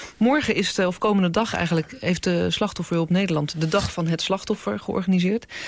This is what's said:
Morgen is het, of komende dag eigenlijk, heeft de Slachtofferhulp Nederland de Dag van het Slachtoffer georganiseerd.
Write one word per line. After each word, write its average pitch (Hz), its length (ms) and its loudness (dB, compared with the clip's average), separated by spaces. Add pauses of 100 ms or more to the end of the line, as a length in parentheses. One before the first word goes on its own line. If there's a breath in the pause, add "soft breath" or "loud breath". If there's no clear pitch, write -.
(160 loud breath)
Morgen 254 380 2
is - 220 -2
het, 190 100 2
of 180 120 -2
komende 196 320 2
dag 214 240 0
eigenlijk, 165 460 0
heeft 175 240 -2
de 175 260 2
Slachtofferhulp 170 600 -2
Nederland 165 500 0
de 160 80 2
Dag - 240 0
van 170 140 -2
het 165 160 0
Slachtoffer 202 560 -2
georganiseerd. 185 680 0 (240 loud breath)